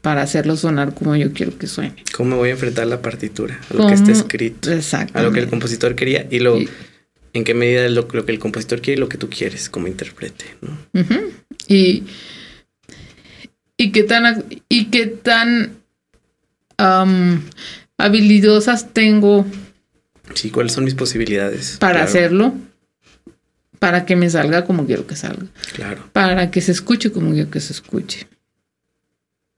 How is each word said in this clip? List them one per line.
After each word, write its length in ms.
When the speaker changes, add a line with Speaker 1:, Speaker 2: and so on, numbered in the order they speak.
Speaker 1:
para 200
hacerlo 340
sonar 380
como 220
yo 160
quiero 260
que 80
suene? 300
Speaker 2:
¿Cómo 160
me 60
voy 140
a 20
enfrentar 320
a 20
la 160
partitura? 560
A 40
lo 140
que 60
está 180
Speaker 1:
¿Cómo? 80
Speaker 2:
escrito. 500
Speaker 1:
Exactamente. 480
Speaker 2:
A 40
lo 100
que 80
el 80
compositor 480
quería 340
y 80
lo, 220
Speaker 1:
Y 80
Speaker 2:
en 100
qué 120
medida 340
lo, 240
lo 120
que 60
el 80
compositor 420
quiere 180
y 20
lo 80
que 100
tú 100
quieres 400
como 200
intérprete, 560
¿no? 400
Speaker 1:
Ujú. 140
Y, 380
y 140
qué 140
tan 200
ac-, 440
y 180
qué 200
tan, 680
am, 680
habilidosas 960
tengo 540
Speaker 2:
Sí, 160
¿cuáles 220
son 120
mis 100
posibilidades? 840
Speaker 1:
para 220
Speaker 2:
Claro. 80
Speaker 1:
hacerlo, 460
para 280
que 100
me 140
salga 340
como 220
quiero 200
que 100
salga. 300
Speaker 2:
Claro. 380
Speaker 1:
Para 380
que 120
se 100
escuche 380
como 220
quiero 180
que 100
se 140
escuche. 540